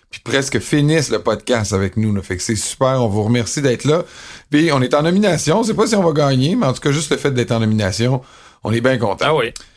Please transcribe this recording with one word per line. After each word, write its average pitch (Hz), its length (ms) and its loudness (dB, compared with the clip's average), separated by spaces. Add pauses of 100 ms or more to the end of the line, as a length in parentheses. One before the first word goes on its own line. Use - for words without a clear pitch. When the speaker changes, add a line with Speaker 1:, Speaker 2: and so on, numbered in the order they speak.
Speaker 1:
puis - 140 -18
presque 135 360 -2
finissent 147 520 2
le 110 80 0
podcast 110 540 -2
avec 95 240 0
nous, 110 180 0
là. 95 80 -4
Fait 90 140 -6
que - 60 -10
c'est 113 120 -2
super, 131 480 0
on 113 40 2
vous 104 160 -2
remercie 117 380 0
d'être 127 220 0
là. 156 200 2 (460)
Puis 156 220 2
on 135 100 2
est 127 140 0
en 147 80 2
nomination, 180 560 2
on 233 40 2
sait 220 120 -2
pas 202 100 2
si 226 100 0
on 196 80 2
va 170 80 2
gagner, 143 440 2
mais 233 100 0
en 131 80 2
tout - 80 -12
cas, 147 100 0
juste 147 200 -2
le 135 60 0
fait 143 140 -2
d'être 123 200 0
en 117 80 0
nomination, 110 640 0 (420)
on - 100 -4
est 117 80 0
bien 127 160 2
content. 104 300 -2
Speaker 2:
Ah 156 80 2
oui. 117 180 -2 (240)